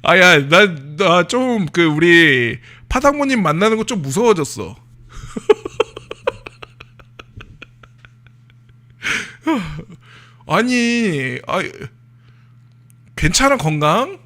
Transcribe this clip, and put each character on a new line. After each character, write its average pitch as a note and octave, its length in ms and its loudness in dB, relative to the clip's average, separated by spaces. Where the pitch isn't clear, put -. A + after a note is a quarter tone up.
아, F3 160 4
야, E3 280 6
나, F3+ 180 6
나 F3 300 2
좀 A#3+ 440 -2
그 E3+ 140 0
우리 D#3 720 4
파당모님 C4+ 540 0
만나는 F#3+ 340 0
거 A3 80 -4
좀 A3 160 -6
무서워졌어. C#3+ 720 -2
<laughs> - 1000 -8
아니, A3 1000 -2
아, F#3 120 -4
괜찮아, C4 420 2
건강? D#3+ 680 -2